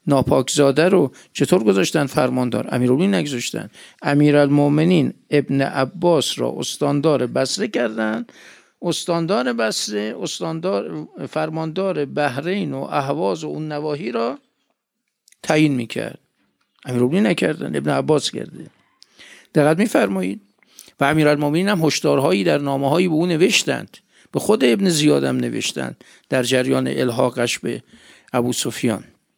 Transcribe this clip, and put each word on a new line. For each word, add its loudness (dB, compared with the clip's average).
ناپاکزاده 2
رو 4
چطور 2
گذاشتن 2
فرماندار؟ -2
امیرالمومنین 2
نگذاشتن. -4
امیرالمومنین 4
ابن 0
عباس 0
را -2
استاندار 0
بصره -2
کردن. -4
استاندار -2
بصره، -4
استاندار، -6
فرماندار -4
بحرین -4
و -6
اهواز -2
و -8
اون -8
نواحی -6
را -4
تعیین 2
می‌کرد. -6
امیرالمومنین 2
نکردن، -2
ابن -2
عباس 0
کرده. -12
دقت 6
می‌فرمایید؟ 0
و 2
امیرالمومنین 2
هم 0
هشدارهایی 2
در 2
نامه‌هایی 0
به 0
او 2
نوشتند، 0
به -2
خود 2
ابن 4
زیاد 2
هم -2
نوشتند -6
در 0
جریان 0
الحاقش -2
به -6
ابو 0
سفیان. -4